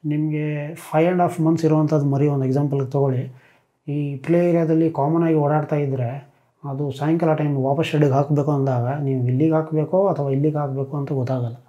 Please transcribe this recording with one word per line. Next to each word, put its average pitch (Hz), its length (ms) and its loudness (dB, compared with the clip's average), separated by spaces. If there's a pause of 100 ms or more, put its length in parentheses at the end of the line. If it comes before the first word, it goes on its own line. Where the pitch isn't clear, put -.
ನಿಮಗೆ 151 680 -4
five 160 400 0
and 175 160 2
half 170 140 -2
months 160 240 2
ಇರುವಂಥದ್ದು 151 400 2
ಮರಿ 139 220 2
ಒಂದು 139 160 0
ಎಕ್ಸಾಂಪಲ್‌ಗೆ 135 460 0
ತೊಗೊಳ್ಳಿ. 135 560 -2 (460)
ಈ 143 240 -4
play 170 320 2
ಏರಿಯಾದಲ್ಲಿ 165 420 2
common 160 320 0
ಆಗಿ 165 120 2
ಓಡಾಡ್ತಾ 147 420 2
ಇದ್ದರೆ 135 600 -4 (280)
ಅದು 139 260 -6
ಸಾಯಂಕಾಲ 156 440 0
time 147 220 0
ವಾಪಸ್ 139 300 0
ಶೆಡ್ಡಿಗೆ 147 260 2
ಹಾಕಬೇಕು 143 380 2
ಅಂದಾಗ 135 520 0
ನೀವು 131 240 -2
ಇಲ್ಲಿಗೆ 139 260 2
ಹಾಕಬೇಕೋ 156 540 0
ಅಥವಾ 151 240 -2
ಇಲ್ಲಿಗೆ 147 280 0
ಹಾಕಬೇಕು 135 380 -4
ಅಂತ 139 160 -4
ಗೊತ್ತಾಗಲ್ಲ. 127 440 -4 (120)